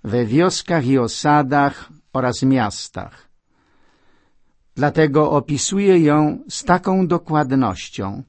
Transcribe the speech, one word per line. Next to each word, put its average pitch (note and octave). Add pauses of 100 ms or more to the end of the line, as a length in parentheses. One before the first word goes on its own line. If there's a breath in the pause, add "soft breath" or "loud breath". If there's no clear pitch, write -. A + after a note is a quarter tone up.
we A#2
wioskach D#3+
i C3+
osadach C#3+ (240)
oraz B2+
miastach. A#2 (1500)
Dlatego D3
opisuje F3
ją D3+ (100)
z -
taką F#3
dokładnością C3+